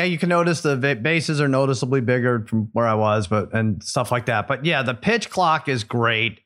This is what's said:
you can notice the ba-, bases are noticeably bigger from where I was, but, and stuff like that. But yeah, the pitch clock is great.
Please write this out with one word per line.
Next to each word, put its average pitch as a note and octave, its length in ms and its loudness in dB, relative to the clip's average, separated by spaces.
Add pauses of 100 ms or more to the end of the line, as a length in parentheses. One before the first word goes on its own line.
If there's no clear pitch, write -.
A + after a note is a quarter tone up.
you E3+ 80 -2
can F3 120 0
notice F3 320 2
the C#3+ 160 2
ba-, C#3 180 0
bases D3 460 0
are C#3+ 80 2
noticeably C3+ 500 2
bigger B2 480 0
from A2 240 -2
where A#2 160 0
I A2 60 2
was, G#2+ 340 2
but, G2+ 260 -2
and A2 300 -2
stuff - 260 -4
like B2 180 -2
that. G#2+ 200 0
But C3+ 180 -4
yeah, D3+ 180 0
the B2 100 -2
pitch G#3+ 360 -2
clock D#3+ 380 0
is B2+ 160 -2
great. A#2 640 0